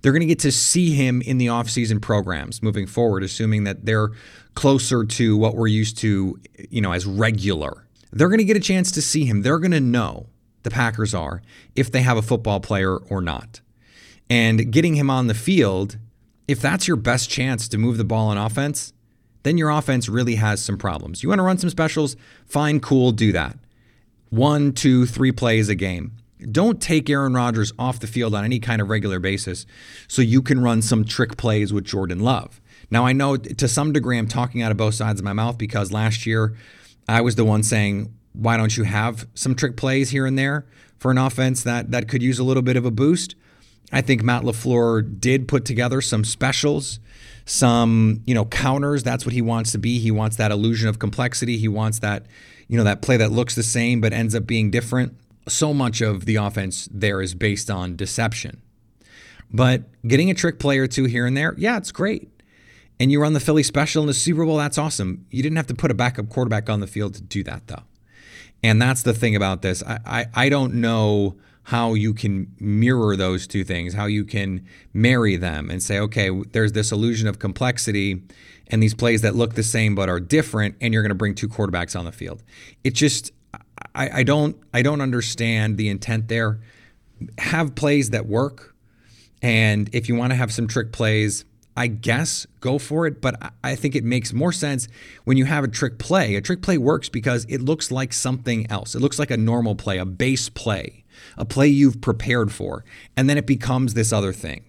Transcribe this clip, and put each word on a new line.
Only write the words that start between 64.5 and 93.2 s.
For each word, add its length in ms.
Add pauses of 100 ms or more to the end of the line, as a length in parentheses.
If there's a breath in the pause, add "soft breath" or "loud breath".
that's 220
awesome. 520
You 140
didn't 140
have 100
to 60
put 180
a 20
backup 340
quarterback 400
on 120
the 80
field 260
to 80
do 220
that, 240
though. 160 (800 loud breath)
And 180
that's 220
the 100
thing 220
about 260
this. 220
I, 200
I, 300
I 140
don't 260
know 640 (280 soft breath)
how 300
you 200
can 440
mirror 580
those 300
two 180
things, 280
how 140
you 180
can 400 (300 loud breath)
marry 420
them 320
and 140
say, 160
"Okay, 300
w-, 240
there's 200
this 200
illusion 340
of 140
complexity 800 (460 loud breath)
and 140
these 120
plays 280
that 120
look 200
the 100
same 300
but 140
are 120
different, 600
and 140
you're 80
gonna 120
bring 200
two 140
quarterbacks 500
on 60
the 80
field." 320 (400 loud breath)
It 100
just, 380 (640)
I, 240
I 20
don't, 340 (160)
I 100
don't 180
understand 760
the 120
intent 400
there. 320 (800 loud breath)
Have 360
plays 360
that 160
work, 500 (640 soft breath)
and 500
if 160
you 60
wanna 220
have 160
some 160
trick 240
plays, 520 (320)
I 120
guess 580 (140)
go 180
for 300
it, 120